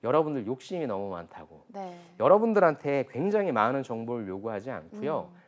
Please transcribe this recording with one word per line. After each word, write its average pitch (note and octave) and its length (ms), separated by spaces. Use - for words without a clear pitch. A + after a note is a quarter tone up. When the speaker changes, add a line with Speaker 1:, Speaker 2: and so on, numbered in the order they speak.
Speaker 1:
여러분들 C#3+ 440
욕심이 D3 400
너무 G2+ 220
많다고. E2 580
Speaker 2:
네. F#3 300
Speaker 1:
여러분들한테 D#3+ 880
굉장히 G3 420
많은 B2 320
정보를 A#2 440
요구하지 G#2 440
않고요. A#2+ 640
Speaker 2:
음. - 140